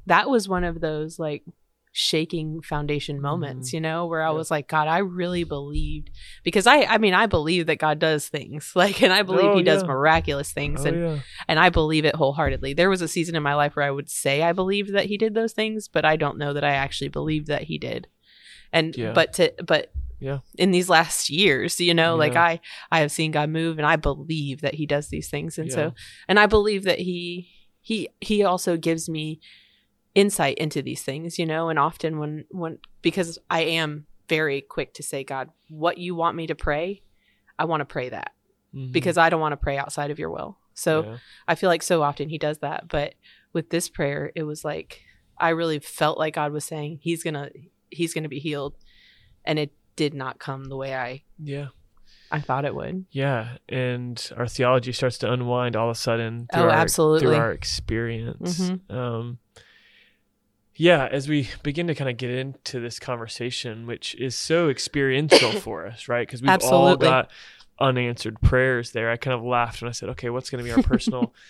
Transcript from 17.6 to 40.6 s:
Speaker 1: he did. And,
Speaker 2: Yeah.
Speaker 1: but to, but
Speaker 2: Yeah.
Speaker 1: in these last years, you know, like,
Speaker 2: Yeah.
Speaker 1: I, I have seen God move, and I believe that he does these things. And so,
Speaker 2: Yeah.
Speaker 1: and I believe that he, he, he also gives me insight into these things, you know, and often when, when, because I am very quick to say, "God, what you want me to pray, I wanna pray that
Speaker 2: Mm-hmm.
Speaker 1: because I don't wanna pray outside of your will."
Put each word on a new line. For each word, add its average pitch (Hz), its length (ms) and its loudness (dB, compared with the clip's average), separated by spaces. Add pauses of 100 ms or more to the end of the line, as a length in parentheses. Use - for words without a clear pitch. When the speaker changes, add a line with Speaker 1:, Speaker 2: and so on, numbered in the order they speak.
Speaker 1:
he 156 160 -8
did. - 300 -10 (640)
And, 160 240 0
Speaker 2:
Yeah. 110 160 -4
Speaker 1:
but 135 220 2
to, 170 200 4 (100)
but - 280 0 (260)
Speaker 2:
Yeah. 135 220 -6 (180)
Speaker 1:
in 185 140 4
these 180 160 4
last 165 420 4
years, 156 500 2
you 170 140 4
know, 165 220 4
like, 156 160 4
Speaker 2:
Yeah. 165 100 6
Speaker 1:
I, 170 180 2 (300)
I 165 120 4
have 147 100 0
seen 160 180 0
God 151 200 0
move, 160 280 -2
and 151 80 0
I 160 80 6
believe 143 680 -2
that 143 120 -2
he 151 120 -6
does 147 240 -2
these 151 200 -8
things. 156 280 -6
And 156 120 -6
so, 127 100 -2
Speaker 2:
Yeah. 156 100 0 (360)
Speaker 1:
and 202 140 6
I 214 60 8
believe 208 360 2
that 190 160 0
he, 175 520 -6 (300)
he, 208 280 -4 (120)
he 208 220 2
also 180 340 2
gives 165 320 -2
me 156 300 -6 (760)
insight 196 440 4
into 151 220 -2
these 131 220 -6
things, 160 380 -6
you 170 40 0
know, 160 240 -2
and 156 80 -2
often 156 440 0
when, 151 300 -6
when, 165 280 -8 (240)
because 170 340 0 (140)
I 165 120 2
am 156 440 -2 (220)
very 156 320 0
quick - 340 -8
to - 80 -16
say, 139 220 -6
"God, 135 260 -8 (180)
what 160 300 -2
you 175 160 -6
want 165 220 0
me 165 100 -6
to 151 80 -4
pray, 165 480 -4 (560)
I 156 60 -2
wanna 156 200 -2
pray 127 260 -6
that 104 200 -10 (420)
Speaker 2:
Mm-hmm. 131 200 -10
Speaker 1:
because 170 260 2
I 165 100 8
don't 165 120 2
wanna 151 160 -2
pray 139 200 -2
outside 143 360 -6
of 147 80 -10
your 160 100 -6
will." - 260 -10 (160)